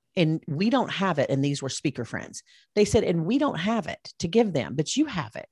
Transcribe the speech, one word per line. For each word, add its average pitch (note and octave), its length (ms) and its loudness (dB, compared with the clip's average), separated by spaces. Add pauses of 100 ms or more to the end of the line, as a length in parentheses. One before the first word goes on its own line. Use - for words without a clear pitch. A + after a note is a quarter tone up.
(160)
And D#3+ 300 2
we F3 240 0
don't A#3+ 220 2
have F3 260 0
it." B2+ 100 2
And C3+ 160 2
these C#3+ 160 0
were C3+ 80 -6
speaker C3 360 -4
friends. - 380 -10 (340)
They G#3 100 6
said, G#3+ 160 4
"And E3 240 0
we A#3 100 2
don't C#4 220 0
have G3 300 -2
it - 320 -12
to F3 80 -2
give G#3+ 240 4
them, A2+ 240 -2
but D3+ 200 -2
you D4+ 100 2
have E3+ 280 -6
it, - 180 -12